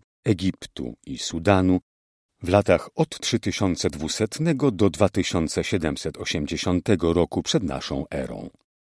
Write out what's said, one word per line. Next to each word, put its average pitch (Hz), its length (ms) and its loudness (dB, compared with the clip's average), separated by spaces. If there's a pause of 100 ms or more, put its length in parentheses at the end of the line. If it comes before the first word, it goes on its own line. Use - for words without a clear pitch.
(240)
Egiptu 85 720 -2 (100)
i 65 120 -10
Sudanu, 92 640 2 (600)
w 78 60 -6
latach 95 460 4
od - 260 -4
trzy - 200 0
tysiące 92 500 0
dwusetnego 127 800 0
do 98 200 4
dwa 98 180 4
tysiące 87 560 0
siedemset 78 540 -4
osiemdziesiątego 85 920 0
roku 85 300 2
przed 135 200 0
naszą 69 480 -4
erą. 64 400 -8 (480)